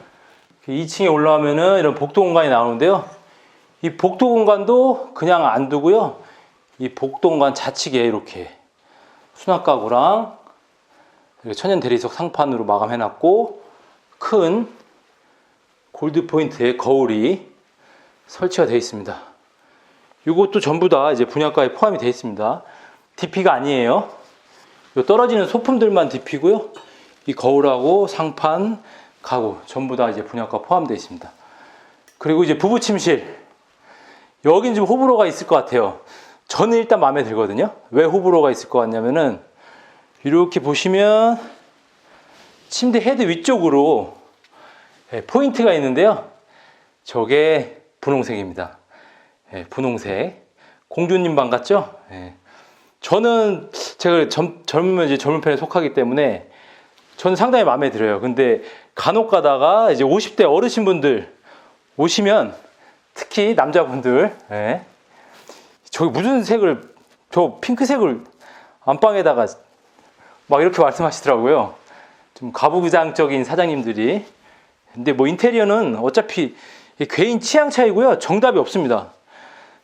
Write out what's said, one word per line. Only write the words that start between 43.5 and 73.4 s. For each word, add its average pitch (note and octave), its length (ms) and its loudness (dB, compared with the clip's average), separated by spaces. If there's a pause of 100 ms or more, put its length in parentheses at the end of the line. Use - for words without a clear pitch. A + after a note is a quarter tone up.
예, A2+ 100 -10
포인트가 A#3 520 0
있는데요. D#3 540 0 (760)
저게 C#3 800 -2 (180)
분홍색입니다. G2+ 800 -6 (760)
예, F#2 120 -14
분홍색. A#2+ 840 -8 (400)
공주님 E3+ 480 -2
방 B2+ 140 0
같죠? D3 440 -2 (160)
예. F2+ 240 -18 (680)
저는, G#3+ 680 0 (280)
제가 E3+ 300 2
젊-, E3+ 360 -6
젊으면 F3 420 0
이제 C#3 120 0
젊은 D3+ 240 -2
편에 D3+ 140 0
속하기 D#3 380 -4
때문에 B2 540 0 (720)
저는 F#3 180 0
상당히 A#3+ 280 2
마음에 C3+ 260 0
들어요. G#2 300 -2
근데 B2 420 0 (320)
간혹 A3 340 0
가다가 F3 640 4
이제 C#3 140 0
오십 F3+ 320 0
대 G3+ 80 4
어르신분들 E3 880 0 (640)
오시면, F3 560 0 (580)
특히 G#3+ 420 -4
남자분들, C#3 800 0 (180)
예, A2 300 -6 (1080)
"저기 D#3+ 200 -2
무슨 G#3+ 320 -2
색을, F#3+ 520 0 (360)
저 F3 300 0
핑크색을 A#3+ 640 0 (600)
안방에다가", D#3 640 2 (1000)
막 C#3+ 160 2
이렇게 F3+ 180 0
말씀하시더라고요. C3+ 920 2 (600)
좀 B2 180 -14
가부장적인 D#3 920 0